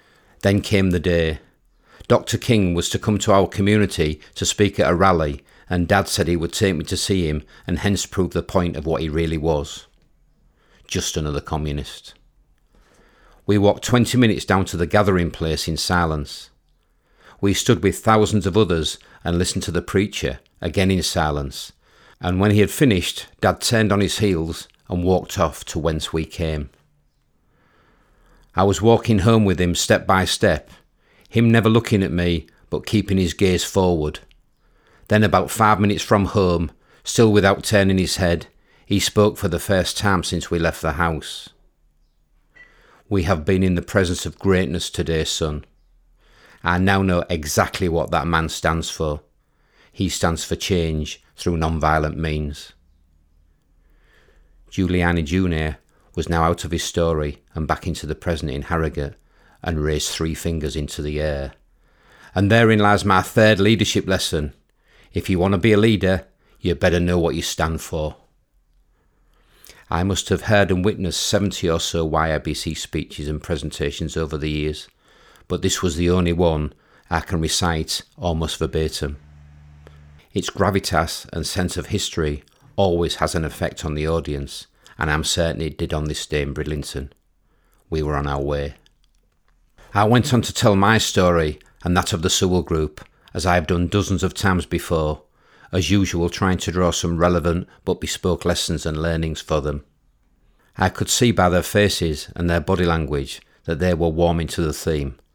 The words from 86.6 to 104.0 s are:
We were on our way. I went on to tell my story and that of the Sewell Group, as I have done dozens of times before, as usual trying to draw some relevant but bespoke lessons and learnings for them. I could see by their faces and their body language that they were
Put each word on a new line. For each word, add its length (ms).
We 100
were 140
on 140
our 120
way. 360
I 120
went 280
on 100
to 100
tell 240
my 220
story 600
and 140
that 160
of 100
the 80
Sewell 320
Group, 420
as 100
I 120
have 100
done 220
dozens 340
of 120
times 320
before, 560
as 180
usual 380
trying 300
to 140
draw 180
some 260
relevant 520
but 160
bespoke 440
lessons 400
and 160
learnings 400
for 200
them. 240
I 120
could 200
see 240
by 160
their 140
faces 720
and 140
their 120
body 240
language 560
that 140
they 160
were 140